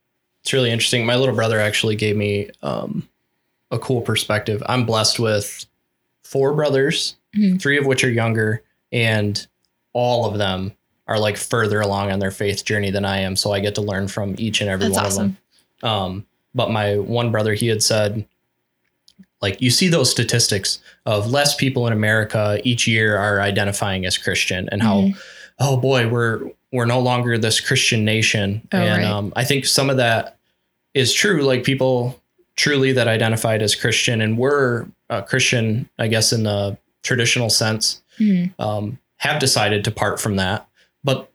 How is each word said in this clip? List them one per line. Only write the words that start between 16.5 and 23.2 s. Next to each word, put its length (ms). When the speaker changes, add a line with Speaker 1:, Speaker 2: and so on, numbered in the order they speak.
Speaker 1:
but 160
my 280
one 340
brother, 220
he 140
had 140
said, 440
like, 220
you 80
see 180
those 220
statistics 680
of 240
less 260
people 300
in 80
America 680
each 220
year 300
are 240